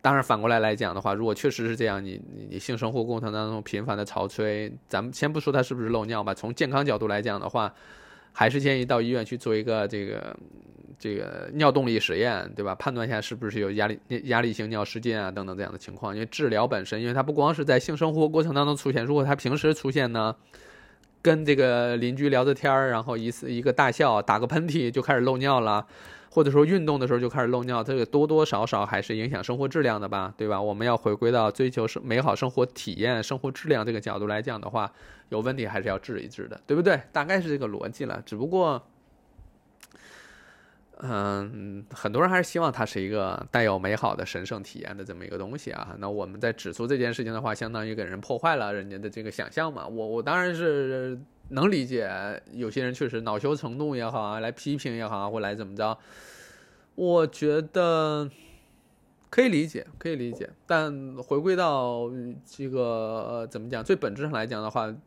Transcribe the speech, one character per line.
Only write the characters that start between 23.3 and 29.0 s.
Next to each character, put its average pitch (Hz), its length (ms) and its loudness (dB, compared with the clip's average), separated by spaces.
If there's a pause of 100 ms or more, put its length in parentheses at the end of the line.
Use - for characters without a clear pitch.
次， 127 200 -8
一 120 120 -2
个 127 100 4
大 131 180 4
笑、 117 300 4
打 104 180 4
个 120 80 2
喷 160 220 0
嚏 139 220 0
就 131 100 0
开 139 140 2
始 120 60 4
漏 127 180 4
尿 135 220 4
了， 104 260 2 (420)
或 156 160 4
者 143 60 4
说 147 160 8
运 175 180 4
动 147 160 2
的 127 60 0
时 127 80 4
候 123 40 2
就 123 120 0
开 139 100 0
始 120 60 4
漏 123 180 2
尿， 123 180 0
这 131 120 -2
个 120 100 2
多 147 220 4
多 156 180 6
少 110 220 0
少 101 180 0
还 101 160 0